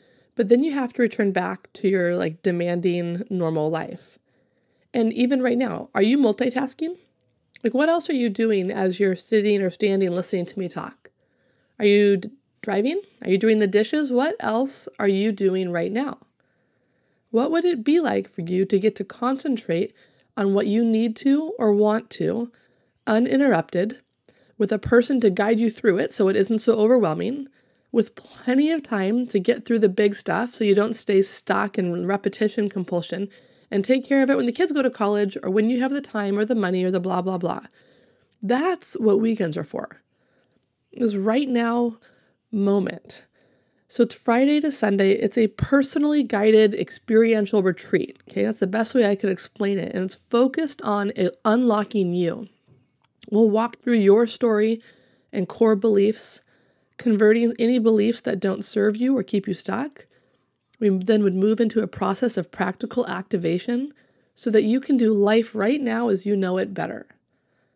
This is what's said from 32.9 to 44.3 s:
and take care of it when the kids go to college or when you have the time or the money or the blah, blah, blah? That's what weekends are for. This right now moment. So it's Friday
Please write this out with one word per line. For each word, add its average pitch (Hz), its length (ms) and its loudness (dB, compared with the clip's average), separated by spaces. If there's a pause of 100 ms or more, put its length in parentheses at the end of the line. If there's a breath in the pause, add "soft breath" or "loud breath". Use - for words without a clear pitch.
and 196 140 0
take 262 180 2
care 269 200 2
of 262 80 2
it 269 40 4
when 240 120 0
the 240 40 -2
kids 311 200 -2
go 285 100 -2
to 254 80 2
college 208 540 -2
or 185 80 -4
when 214 180 2
you 247 100 0
have 262 120 -2
the 277 100 -4
time 202 380 -4
or 214 40 2
the 233 120 -2
money 185 280 0
or 180 60 0
the 185 100 0
blah, 185 220 -2
blah, 185 160 -4
blah? 170 240 -4 (800 soft breath)
That's 294 580 -2
what 214 220 2
weekends 214 360 -2
are 165 60 -6
for. - 380 -12 (920)
This 226 200 -2
right 220 340 0
now 233 520 -2 (520 soft breath)
moment. 196 760 -2 (600)
So - 140 -2
it's 233 140 2
Friday 277 460 2